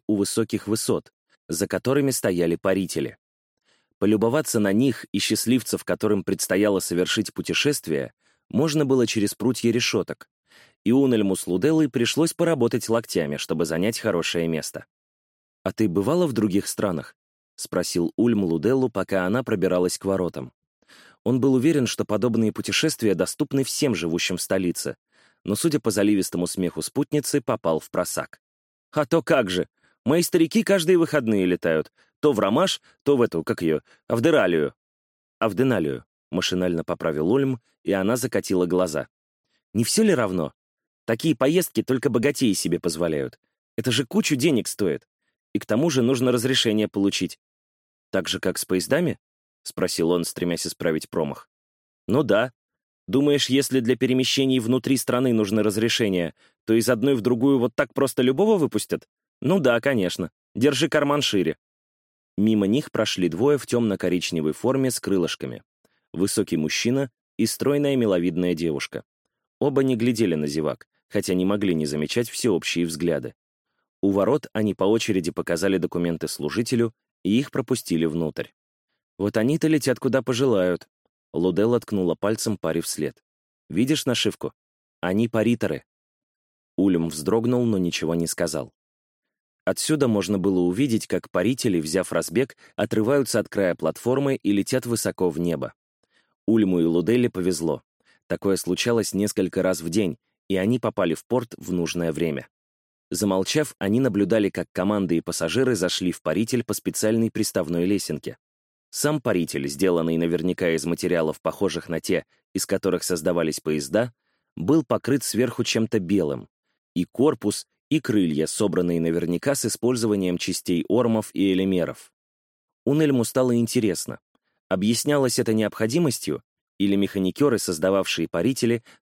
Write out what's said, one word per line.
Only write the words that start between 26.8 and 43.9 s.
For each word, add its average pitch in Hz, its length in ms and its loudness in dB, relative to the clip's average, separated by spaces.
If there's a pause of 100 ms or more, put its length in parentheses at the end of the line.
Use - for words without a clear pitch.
спутницы, 143 600 -2
попал 85 380 0
в - 100 -12
просак. - 520 -6 (500)
"А 151 140 0
то 165 180 2
как 131 260 2
же! 90 180 -2 (360)
Мои 156 180 2
старики 170 420 2
каждые 185 340 4
выходные 117 480 2
летают. 85 460 0 (280)
То 147 140 4
в 104 60 -2
Ромаш, 120 420 2 (220)
то 143 140 4
в 120 40 4
эту, 87 220 0
как - 180 -4
ее, 80 200 0 (260)
Авдералию". 107 640 2 (640)
"Авденалию", — 98 680 0 (260)
машинально 90 520 0
поправил 82 480 -2
Ульм, 135 280 0 (240)
и - 100 -2
она 107 240 2
закатила 104 480 0
глаза. 85 420 0 (640)
"Не 110 100 0
все 220 200 2
ли 208 100 4
равно? 92 400 0 (520)
Такие 147 300 0
поездки 151 480 0
только 127 260 0
богатеи 120 440 2
себе 85 260 -2
позволяют. 78 600 -4 (380)
Это 123 140 -2